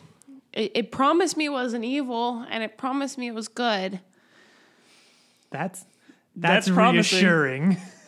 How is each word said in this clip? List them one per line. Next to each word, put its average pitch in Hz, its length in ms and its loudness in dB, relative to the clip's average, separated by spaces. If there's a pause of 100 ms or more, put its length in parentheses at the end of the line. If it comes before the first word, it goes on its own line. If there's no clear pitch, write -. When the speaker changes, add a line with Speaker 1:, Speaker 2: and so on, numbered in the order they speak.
(540)
Speaker 1:
it, 214 220 -4
it 226 160 -4
promised 311 460 2
me 311 80 -2
it 285 60 -4
wasn't 247 340 -4
evil, 240 640 -4
and 226 140 -4
it 214 140 -10
promised 269 400 -4
me 247 100 -8
it 233 60 -8
was 220 140 -10
good. 202 520 -2 (1500)
Speaker 2:
That's, 156 300 -8 (540)
Speaker 3:
That's 175 320 2
Speaker 2:
that's - 20 2
Speaker 3:
promising. 180 480 4
Speaker 2:
reassuring. 165 600 4 (300)